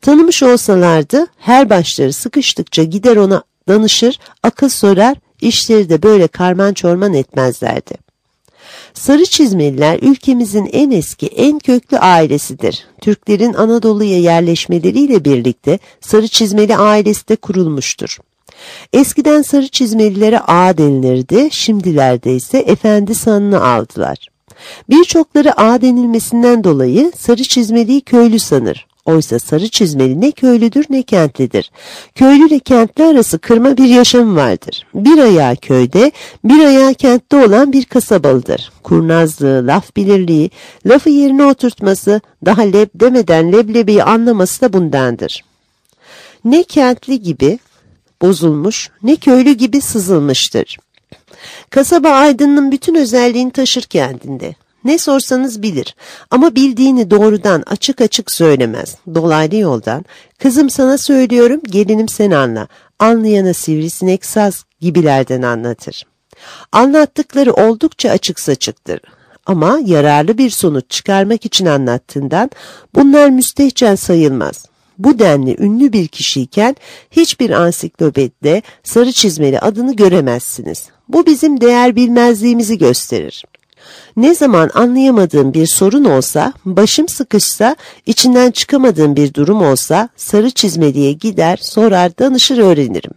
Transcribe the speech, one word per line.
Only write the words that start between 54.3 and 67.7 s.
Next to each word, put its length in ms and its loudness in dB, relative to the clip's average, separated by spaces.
Ne 120 0
sorsanız 640 -4
bilir 340 -8
ama 240 2
bildiğini 560 0
doğrudan 560 2
açık 340 -6
açık 300 -4
söylemez. 640 -2
Dolaylı 400 -2
yoldan, 500 -4
"Kızım 300 0
sana 280 0
söylüyorum, 680 0
gelinim 440 -2
sen 220 -2
anla." 360 -2
Anlayana 540 0
sivrisinek 720 -4
saz 400 -4
gibilerden 600 0
anlatır. 640 -8
Anlattıkları 840 0
oldukça 560 -2